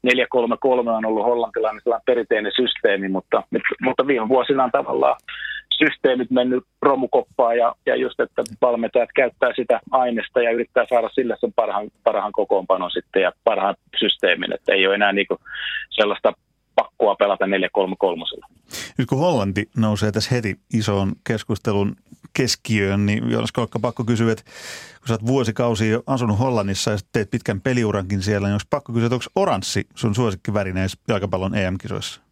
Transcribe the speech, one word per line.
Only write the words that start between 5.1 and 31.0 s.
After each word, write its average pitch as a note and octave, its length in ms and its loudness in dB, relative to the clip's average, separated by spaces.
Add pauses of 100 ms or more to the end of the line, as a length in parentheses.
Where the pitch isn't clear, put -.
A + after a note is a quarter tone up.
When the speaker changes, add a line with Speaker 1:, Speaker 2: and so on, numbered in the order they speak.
Speaker 1:
systeemit B2+ 540 2
mennyt B2+ 320 2 (180)
romukoppaan B2+ 760 2
ja, A#2 180 2 (100)
ja B2 100 2
just, B2+ 240 -4
että B2+ 240 -2 (180)
valmentajat A#2+ 540 2
käyttää B2+ 400 2
sitä A#2 240 0 (120)
aineesta B2 500 0
ja A#2 100 2
yrittää A#2 380 0
saada A2+ 240 2
sille A#2 260 -2
sen A#2+ 140 -2
parhaan, G#2 340 -2 (160)
parhaan G#2 280 0
kokoonpanon F#2+ 600 0
sitten - 300 -2
ja F2+ 100 2 (120)
parhaan G2 320 2 (240)
systeemin, F#2+ 540 0
että - 200 -2
ei F#2+ 140 2
ole G2 80 2
enää G2+ 180 2
niinku G2 240 -2 (520)
sellaista G#2 440 0 (420)
pakkoa G#2+ 400 0
pelata G2+ 320 2
neljä F#2 240 0
kolme F#2+ 280 0
kolmosella. E2 480 -4 (500)
Speaker 2:
Nyt B2+ 120 -2
kun C3+ 100 0
Hollanti G#2 580 0
nousee G#2+ 340 0
tässä G#2+ 240 -2
heti G#2+ 240 -4 (140)
isoon G2+ 380 0 (160)
keskustelun G#2 680 -2 (380)
keskiöön, G#2 720 0
niin A2+ 260 0
Joonas A2+ 200 -2
Kolkka, A#2 280 -4
pakko A#2 240 -4
kysyä, A2+ 280 2
että A2 120 -4 (560)
kun - 80 -12
sä A#2 60 0
oot A2 120 -4
vuosikausia A#2 680 0
jo A#2 160 0
asunut A#2 320 0
Hollannissa A2 520 0
ja G#2 60 -2 (140)
teet G#2+ 200 -2
pitkän A2+ 300 -4
peliurankin G#2 600 0
siellä, G2+ 260 0
niin G2+ 60 0
onks G#2 160 -4
pakko C#3 240 -4
kysyä, A#2 120 2
että A#2 100 0
onks A#2+ 200 -6
oranssi B2+ 600 0
sun G#2+ 200 -2
suosikkiväri G2+ 580 -2
näissä F#2 240 -2 (100)